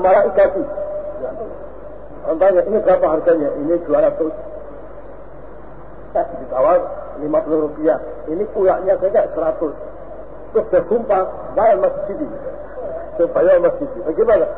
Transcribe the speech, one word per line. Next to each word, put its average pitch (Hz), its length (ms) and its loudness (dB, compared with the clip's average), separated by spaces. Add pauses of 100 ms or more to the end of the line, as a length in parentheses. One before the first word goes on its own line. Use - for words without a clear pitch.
malaikati. 196 600 4 (600)
Ya. - 60 -6 (1000)
Orang 160 160 0
tanya, 190 240 6
"Ini 208 160 2
berapa 185 240 4
harganya?" 156 480 2
"Ini 147 180 0 (140)
dua 147 120 6 (120)
ratus." - 220 -2 (1800)
Eh, - 160 0 (180)
ditawar 135 360 4 (440)
lima 151 240 0
puluh 151 240 0
rupiah. 156 280 0 (280)
Ini 170 240 -4
pulaknya 185 480 2
saja 190 320 2
seratus. - 440 -2 (760)
Terus 214 160 2
dia 175 140 4 (100)
sumpah, 208 320 2 (320)
"Wal 208 240 4
masjidi." - 480 -2 (880)
Sumpah, 170 320 2
"Ya 185 160 8
masjidi." - 400 -2
Bagaimana? - 420 2 (120)